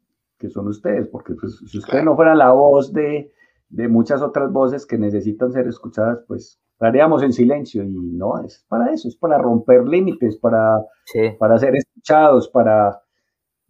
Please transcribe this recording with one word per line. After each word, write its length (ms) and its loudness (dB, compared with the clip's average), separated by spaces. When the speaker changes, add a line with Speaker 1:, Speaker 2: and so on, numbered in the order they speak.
Speaker 1:
que 120 -14
son 180 -10
ustedes, 400 -6
porque, 320 -16
pues, 180 -12
si 220 -16
ustedes 60 -16
Speaker 2:
Claro. 200 -2
Speaker 1:
no 100 2
fueran 220 4
la 140 6
voz 420 4
de, 380 -6
de 180 -6
muchas 340 0
otras 300 -4
voces 340 -2
que 120 -8
necesitan 540 -4
ser 160 -4
escuchadas, 600 -6
pues, 320 -14
estaríamos 500 2
en 100 0
silencio, 500 -2
y 60 -8
no, 540 -8
es 260 -20
para 240 -2
eso, 140 -8
es 100 -14
para 220 0
romper 460 4
límites, 520 -2
para, 420 0
Speaker 3:
Sí. 340 -2
Speaker 1:
para 180 4
ser 180 0
escuchados, 720 2
para, 520 0